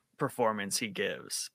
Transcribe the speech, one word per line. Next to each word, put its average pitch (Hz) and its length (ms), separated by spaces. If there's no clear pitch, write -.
performance 107 600
he 113 100
gives - 680